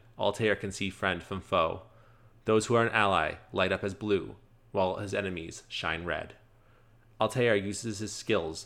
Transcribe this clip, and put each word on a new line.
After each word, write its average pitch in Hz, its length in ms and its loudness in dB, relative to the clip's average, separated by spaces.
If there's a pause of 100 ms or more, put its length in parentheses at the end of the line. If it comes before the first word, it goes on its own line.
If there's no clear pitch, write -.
(180)
Altair 101 380 2
can 98 160 -6
see 95 180 -4
friend 92 320 -2
from 92 200 -8
foe. 87 400 0 (640)
Those 110 220 4
who 120 80 4
are 117 100 4
an - 80 -2
ally 92 400 4 (180)
light 95 220 2
up 95 100 -2
as 98 100 -2
blue, 101 420 -2 (360)
while 92 240 2
his 101 180 -8
enemies 92 540 -4
shine 82 380 -4
red. 80 300 -4 (840)
Altair 117 340 4
uses 101 440 -4
his - 120 -6
skills 82 540 -2